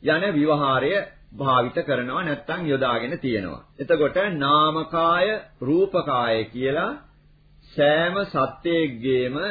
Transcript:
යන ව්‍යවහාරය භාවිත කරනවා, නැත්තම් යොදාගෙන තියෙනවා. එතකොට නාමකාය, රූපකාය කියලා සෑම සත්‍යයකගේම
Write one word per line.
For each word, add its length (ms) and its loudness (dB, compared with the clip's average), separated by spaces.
යන 300 0
ව්‍යවහාරය 640 2
භාවිත 480 0
කරනවා, 440 -4
නැත්තම් 400 -6
යොදාගෙන 540 0
තියෙනවා. 480 -4
එතකොට 420 0
නාමකාය, 920 2
රූපකාය 880 0
කියලා 480 -4
සෑම 560 2
සත්‍යයකගේම 1120 0